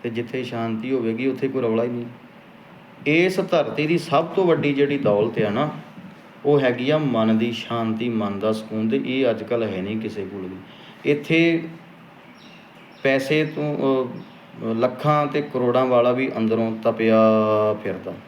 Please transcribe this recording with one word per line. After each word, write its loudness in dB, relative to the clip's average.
ਤੇ -4
ਜਿੱਥੇ -6
ਸ਼ਾਂਤੀ -4
ਹੋਵੇਗੀ -2
ਉੱਥੇ -2
ਕੋਈ -2
ਰੌਲਾ 2
ਹੀ -2
ਨਹੀਂ। -6
ਇਸ 2
ਧਰਤੀ 0
ਦੀ 2
ਸਭ 0
ਤੋਂ 0
ਵੱਡੀ 2
ਜਿਹੜੀ 2
ਦੌਲਤ 0
ਆ 0
ਨਾ, 0
ਉਹ 6
ਹੈਗੀ 0
ਆ 4
ਮਨ 2
ਦੀ 0
ਸ਼ਾਂਤੀ, -4
ਮਨ -4
ਦਾ 0
ਸਕੂਨ, -2
ਤੇ 0
ਇਹ 0
ਅੱਜ -2
ਕੱਲ੍ਹ -2
ਹੈ -4
ਨਹੀਂ -4
ਕਿਸੇ -6
ਕੋਲ -10
ਵੀ। -10
ਇੱਥੇ 2
ਪੈਸੇ 2
ਤੋਂ, -4
ਅਹ, -4
ਲੱਖਾਂ 0
ਤੇ -2
ਕਰੋੜਾਂ 2
ਵਾਲਾ 4
ਵੀ 0
ਅੰਦਰੋਂ 0
ਤਪਿਆ 2
ਫਿਰਦਾ। -8